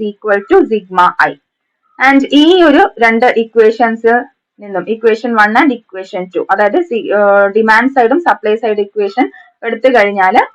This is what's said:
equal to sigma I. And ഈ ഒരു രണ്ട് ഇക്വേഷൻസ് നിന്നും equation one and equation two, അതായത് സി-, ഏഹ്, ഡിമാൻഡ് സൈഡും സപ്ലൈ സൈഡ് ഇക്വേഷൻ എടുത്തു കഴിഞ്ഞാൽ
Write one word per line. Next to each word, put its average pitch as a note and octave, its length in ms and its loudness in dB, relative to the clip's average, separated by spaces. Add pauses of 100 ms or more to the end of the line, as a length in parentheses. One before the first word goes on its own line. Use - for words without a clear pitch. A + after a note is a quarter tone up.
equal G3+ 400 -4
to F#4 80 4 (140)
sigma F#3 340 0 (240)
I. - 20 -10 (760)
And C#4 140 2 (200)
ഈ D4+ 40 4 (220)
ഒരു D4+ 160 4 (200)
രണ്ട് A3+ 240 2 (160)
ഇക്വേഷൻസ് A3+ 720 0 (500)
നിന്നും F#3+ 200 -8 (120)
equation A3+ 360 -2 (120)
one G#3+ 180 0
and D4+ 180 2
equation F#3+ 540 -12
two, - 100 -4 (100)
അതായത് G#3 260 0 (100)
സി-, A3 180 -6 (120)
ഏഹ്, G3+ 360 2
ഡിമാൻഡ് B3 400 0
സൈഡും C4 320 0
സപ്ലൈ G#3 360 -2
സൈഡ് G#3 240 -2
ഇക്വേഷൻ G#3 400 -4 (400)
എടുത്തു A3+ 280 0
കഴിഞ്ഞാൽ G3+ 400 0 (200)